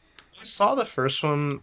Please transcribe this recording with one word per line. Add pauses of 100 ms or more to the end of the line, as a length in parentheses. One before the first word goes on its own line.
(400)
I
saw
the
first
one.